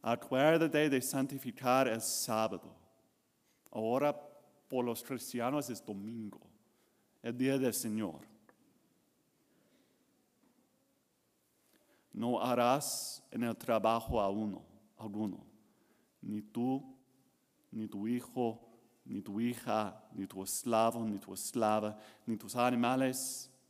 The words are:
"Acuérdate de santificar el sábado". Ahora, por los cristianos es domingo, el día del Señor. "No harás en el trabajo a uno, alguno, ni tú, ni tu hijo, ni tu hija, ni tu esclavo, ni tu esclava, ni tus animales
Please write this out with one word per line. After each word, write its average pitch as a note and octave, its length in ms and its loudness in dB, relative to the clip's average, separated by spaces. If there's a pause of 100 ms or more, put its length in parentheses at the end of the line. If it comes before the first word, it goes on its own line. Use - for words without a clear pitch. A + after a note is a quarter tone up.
"Acuérdate D3+ 880 4
de C3+ 100 2
santificar C3 840 2
el A2+ 140 0
sábado". A2 760 -2 (960)
Ahora, B2 420 2 (540)
por B2+ 180 0
los A#2 200 -4
cristianos C3 680 -4
es G#2+ 140 -8
domingo, G#2+ 560 -10 (840)
el A#2 140 -4
día C3 220 2
del B2+ 160 2
Señor. G#2 540 -4 (3750)
"No A#2 280 0
harás B2 880 2
en A#2 140 -2
el A2+ 120 -2
trabajo A2+ 640 2
a G2 100 2
uno, G#2 340 -4 (320)
alguno, G#2+ 500 -6 (760)
ni G#2+ 200 -4
tú, C3 400 -2 (880)
ni A2 160 -6
tu G2+ 220 -6
hijo, A#2+ 580 -2 (380)
ni G2+ 180 -6
tu G2+ 160 -6
hija, A2+ 760 -2
ni G2 140 -6
tu F#2+ 160 -8
esclavo, A2+ 640 2
ni G#2 140 -2
tu - 140 -12
esclava, G#2+ 680 0 (280)
ni A2+ 100 0
tus G#2 200 -8
animales B2 960 2 (200)